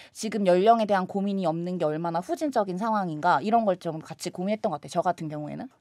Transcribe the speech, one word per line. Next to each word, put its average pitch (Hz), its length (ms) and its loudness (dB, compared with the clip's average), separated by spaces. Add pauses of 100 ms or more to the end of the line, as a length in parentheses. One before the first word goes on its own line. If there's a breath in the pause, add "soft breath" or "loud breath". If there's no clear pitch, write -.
(140 loud breath)
지금 208 340 -2
연령에 214 400 6
대한 196 180 2
고민이 196 400 -2
없는 170 320 -2
게 165 80 0
얼마나 165 340 -2
후진적인 208 600 -2
상황인가, 175 640 2
이런 220 220 2
걸 185 120 2
좀 160 220 -6
같이 - 320 -10
고민했던 202 400 -4
것 151 100 -4
같아요. 147 80 -16
저 170 140 -2
같은 170 260 -2
경우에는. 151 400 -8 (120)